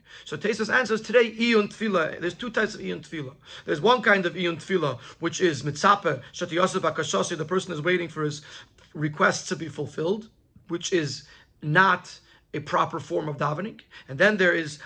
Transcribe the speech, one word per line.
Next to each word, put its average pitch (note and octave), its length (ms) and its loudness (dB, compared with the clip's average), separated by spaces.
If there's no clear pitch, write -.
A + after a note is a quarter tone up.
So D3+ 140 -8
Tosfos G#3+ 340 -2
answers A3 300 2
today, A3+ 300 4
iyun A3 360 4
tefillah, F#3+ 500 -2
there's E3+ 140 -4
two A#3+ 160 -10
types G#3+ 280 0
of - 40 -14
iyun F3+ 260 -8
tefillah. C#3+ 280 -10
There's D#3+ 160 0
one A#3+ 180 6
kind G3+ 240 4
of E3+ 120 -2
iyun E3+ 200 -2
tefillah, D#3 420 -2
which E3+ 220 -2
is D3+ 220 2
mitzapeh, D#3 580 2
shetiyaseh F3 480 0
bakashasi, E3 560 0
the D3+ 80 -6
person F3+ 300 -2
is D3+ 80 -6
waiting F3 260 0
for D#3 140 -6
his D3+ 180 -4
requests D#3 540 0
to F3 80 -4
be D#3+ 120 -8
fulfilled, D#3 640 -4
which F3 260 -4
is D#3+ 300 -2
not F3+ 580 2
a D3+ 60 -6
proper E3 380 -2
form E3 300 -4
of C#3+ 80 -6
davening. D3+ 420 -4
And C3+ 100 -6
then G3+ 200 6
there F3+ 160 6
is D#3+ 320 -4